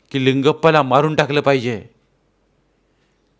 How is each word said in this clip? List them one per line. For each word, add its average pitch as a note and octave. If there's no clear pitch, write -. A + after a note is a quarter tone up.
की C3+
लिंगप्पाला D3+
मारून C#3
टाकलं C#3+
पाहिजे, B2